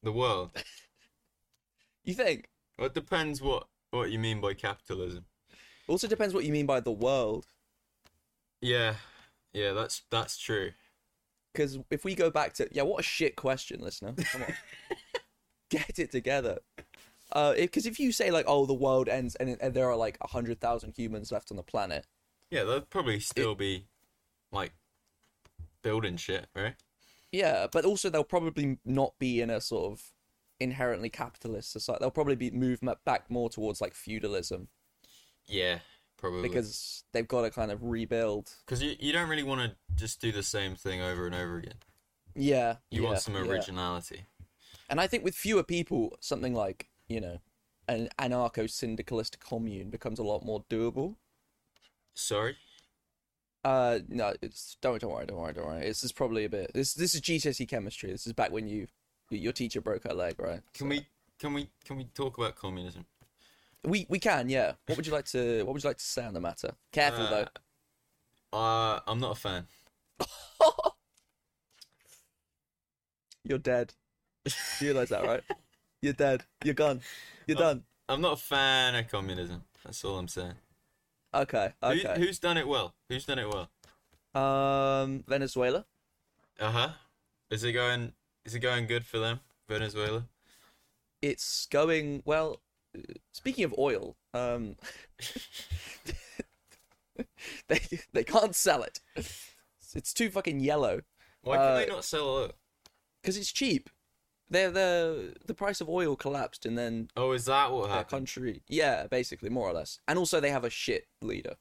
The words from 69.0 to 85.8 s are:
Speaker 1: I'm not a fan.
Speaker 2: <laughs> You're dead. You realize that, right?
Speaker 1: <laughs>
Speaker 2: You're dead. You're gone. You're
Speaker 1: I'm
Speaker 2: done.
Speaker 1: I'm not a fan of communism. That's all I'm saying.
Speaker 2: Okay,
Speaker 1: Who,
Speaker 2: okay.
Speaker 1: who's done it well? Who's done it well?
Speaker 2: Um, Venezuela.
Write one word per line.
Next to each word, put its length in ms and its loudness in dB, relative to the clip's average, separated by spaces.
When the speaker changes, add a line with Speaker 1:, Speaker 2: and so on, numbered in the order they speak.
Speaker 1:
I'm 140 0
not 160 -2
a 40 -14
fan. 260 -4
Speaker 2:
<laughs> 80 -2
You're 140 2
dead. 360 2
You 80 -2
realize 220 2
that, 140 0
right? 180 2
Speaker 1:
<laughs> 300 -18
Speaker 2:
You're 100 2
dead. 320 4
You're 100 4
gone. 260 4
You're 120 2
Speaker 1:
I'm 40 6
Speaker 2:
done. 200 4
Speaker 1:
I'm 120 0
not 140 4
a 60 -10
fan 540 4
of 140 0
communism. 540 -4
That's 200 -12
all 140 -2
I'm 100 -6
saying. 260 -6
Speaker 2:
Okay, 380 0
Speaker 1:
Who, 60 4
Speaker 2:
okay. 300 2
Speaker 1:
who's 200 2
done 200 0
it 100 0
well? 260 0
Who's 160 -6
done 140 -2
it 100 -2
well? 220 -4
Speaker 2:
Um, 920 2
Venezuela. 600 2